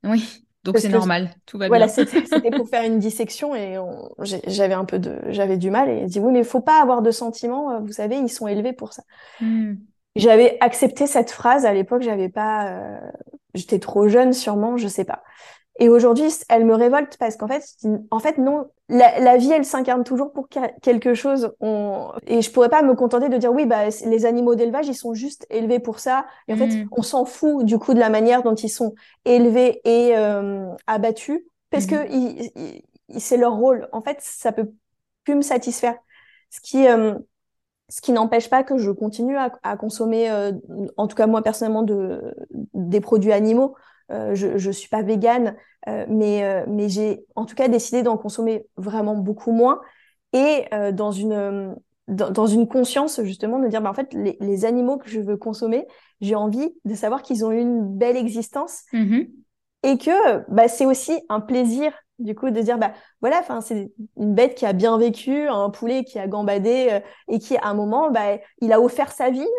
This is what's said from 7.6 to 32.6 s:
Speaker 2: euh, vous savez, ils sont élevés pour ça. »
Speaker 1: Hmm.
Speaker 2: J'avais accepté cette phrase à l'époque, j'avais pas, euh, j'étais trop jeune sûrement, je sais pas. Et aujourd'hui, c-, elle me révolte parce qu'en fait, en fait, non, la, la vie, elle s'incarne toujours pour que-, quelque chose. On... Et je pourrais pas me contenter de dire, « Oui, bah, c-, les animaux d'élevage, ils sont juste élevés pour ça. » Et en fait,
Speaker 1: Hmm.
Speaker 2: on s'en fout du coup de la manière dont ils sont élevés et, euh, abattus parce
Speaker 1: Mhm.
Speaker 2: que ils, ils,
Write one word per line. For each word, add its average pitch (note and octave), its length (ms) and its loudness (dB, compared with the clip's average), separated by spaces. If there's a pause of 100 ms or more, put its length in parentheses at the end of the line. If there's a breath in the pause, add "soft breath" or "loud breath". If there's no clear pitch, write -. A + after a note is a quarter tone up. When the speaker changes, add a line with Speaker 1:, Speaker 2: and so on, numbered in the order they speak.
Speaker 2:
euh, A#3 80 -6
vous G#3+ 120 -10
savez, G#3+ 260 -4
ils C4 120 -2
sont A#3 160 -10
élevés G#3 280 -2
pour A#3 200 -14
ça. » - 80 -20 (400 loud breath)
Speaker 1:
Hmm. A3 320 -2 (420)
Speaker 2:
J'avais A3+ 440 6
accepté B3 480 2
cette - 240 0
phrase B3+ 340 2
à G#3 80 4
l'époque, G3 300 0
j'avais G3+ 260 -2
pas, G#3+ 380 -4
euh, F#3+ 320 -12 (560)
j'étais F#3+ 240 -2
trop G#3 280 2
jeune B3 260 6
sûrement, A3+ 440 -2
je A3+ 100 -4
sais F#3+ 180 -4
pas. - 180 -10 (560 loud breath)
Et A#3+ 80 6
aujourd'hui, A#3+ 420 6
c-, D#4 200 -8
elle A3+ 160 6
me A3+ 100 6
révolte C4 420 2
parce A3 200 -4
qu'en G#3+ 100 -8
fait, C#4+ 160 -4 (480)
en D4+ 80 0
fait, D#4 180 -2
non, C#4 280 0 (240)
la, A#3+ 320 6
la B3 160 8
vie, B3+ 140 4
elle D#4 120 4
s'incarne B3+ 400 -2
toujours C#4 300 -4
pour C#4 160 -10
que-, - 100 -6 (220)
quelque A#3+ 320 2
chose. A#3+ 480 -2
On... G#3 500 -4 (160)
Et A#3 140 2
je A3+ 100 -2
pourrais A#3+ 180 6
pas D4+ 140 4
me C4 100 6
contenter B3 360 0
de B3+ 80 0
dire, « A#3+ 160 2
Oui, D4 120 2
bah, G#3+ 240 2
c-, G#3+ 180 -8
les A3+ 180 2
animaux A#3+ 280 2
d'élevage, A#3 360 0
ils C4+ 40 -4
sont A#3+ 200 -8
juste B3 360 -12
élevés A3+ 300 0
pour A#3 200 -10
ça. » C4 260 -2 (240 loud breath)
Et A3 40 -2
en A3 40 -2
fait, A3+ 100 2
Speaker 1:
Hmm. A3 240 -4
Speaker 2:
on A#3+ 100 -4
s'en B3 220 0
fout C#4+ 420 0
du G#3+ 140 2
coup C4+ 140 0
de A#3 60 4
la A3+ 100 4
manière A3+ 340 4
dont A#3 100 2
ils A3 160 -6
sont G#3+ 240 -4 (300 soft breath)
élevés A#3+ 640 4
et, A#3+ 320 4
euh, G3+ 500 -2 (200)
abattus A3 520 -2 (300)
parce C#4 160 0
Speaker 1:
Mhm. F#3+ 40 -6
Speaker 2:
que D4+ 220 -2
ils, B3 460 -4
ils, F#2+ 240 -14 (260)